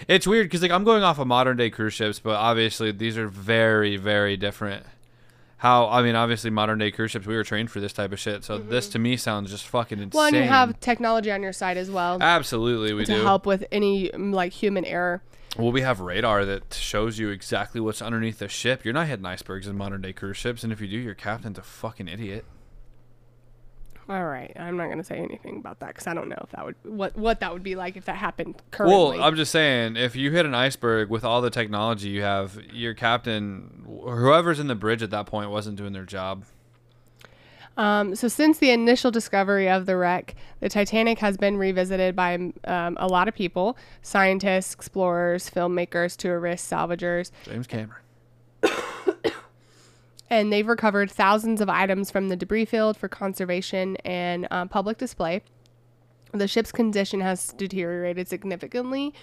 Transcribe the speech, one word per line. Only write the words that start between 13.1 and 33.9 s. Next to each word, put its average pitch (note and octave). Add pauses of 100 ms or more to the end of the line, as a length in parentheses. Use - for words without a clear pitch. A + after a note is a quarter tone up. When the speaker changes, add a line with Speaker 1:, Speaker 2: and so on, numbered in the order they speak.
Speaker 1:
do. -
Speaker 2:
help G3
with G3
any, G3+
mm, G3+
like, F#3
human G3+
error. F3 (340)
Speaker 1:
Well, A#2
we C3
have B2+
radar G2+
that G2
shows G#2+
you G#2+
exactly G#2
what's A2
underneath A2+
the G2+
ship. B2
You're A2+
not D#3+
hitting A#2
icebergs F#2
in G2+
modern G2
day F#2+
cruise G2
ships, A#2+
and A#2
if A2
you G#2
do, G#2
your A#2
captain's G#2+
a F#2
fucking -
idiot. G2+ (1600)
Speaker 2:
All F#3+
right, C3
I'm F3
not E3+
gonna E3
say -
anything -
about -
that -
'cause -
I E3+
don't -
know -
if -
that -
would, -
what, G3+
what A3
that F#3
would F#3
be F#3+
like F#3
if F#3
that D#3+
happened E3+
Speaker 1:
Well, -
Speaker 2:
currently. E3+
Speaker 1:
I'm D#3
just D#3
saying, B2
if A#2+
you C#3
hit E3+
an C#3
iceberg A#2+
with A2
all A#2+
the B2
technology G#2+
you G2+
have, G2 (160)
your A#2
captain, G#2+
wh-, -